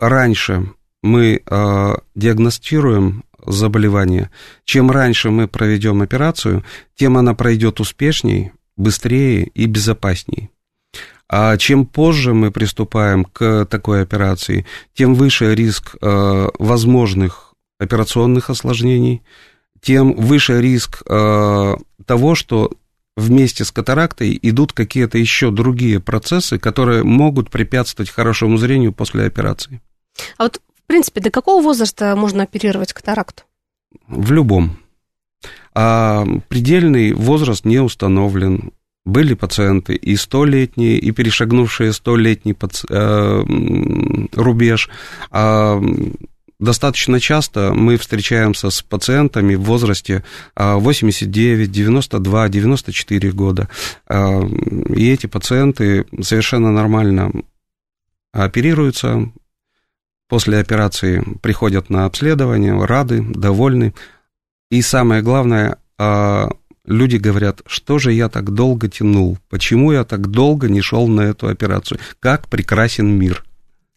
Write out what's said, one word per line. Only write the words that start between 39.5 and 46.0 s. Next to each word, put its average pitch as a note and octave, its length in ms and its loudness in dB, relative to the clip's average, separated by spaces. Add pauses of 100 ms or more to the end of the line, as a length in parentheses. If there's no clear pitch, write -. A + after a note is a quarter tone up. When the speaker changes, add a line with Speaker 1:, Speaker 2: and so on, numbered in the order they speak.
Speaker 1:
и - 220 -2
столетние, C3 800 0
и - 140 0
перешагнувшие A2+ 800 0
столетний A2 640 0
паци-, - 360 -10
э, - 40 -2 (520)
м, - 880 -2
рубеж. A2+ 580 2 (400)
А, G#2+ 460 2
м, - 380 -2 (440)